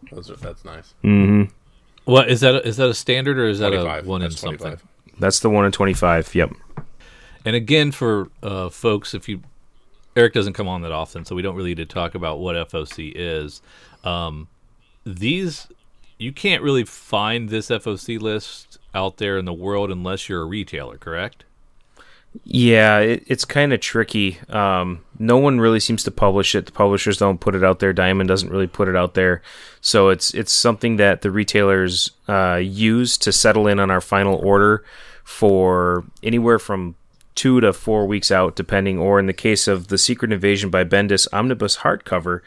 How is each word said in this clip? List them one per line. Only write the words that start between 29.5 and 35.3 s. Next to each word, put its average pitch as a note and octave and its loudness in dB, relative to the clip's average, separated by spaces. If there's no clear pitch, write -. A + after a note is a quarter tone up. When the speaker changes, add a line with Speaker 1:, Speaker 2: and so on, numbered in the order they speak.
Speaker 2:
So F#2+ 4
it's, - 0
it's - -4
something A#2 0
that G2+ 4
the G2+ -2
retailers, G2 2
uh, F#2 0
use A2 0
to - 0
settle G#2+ 4
in G2+ 4
on F#2+ 2
our F#2 2
final G2 2
order G2+ 2
for F2+ 2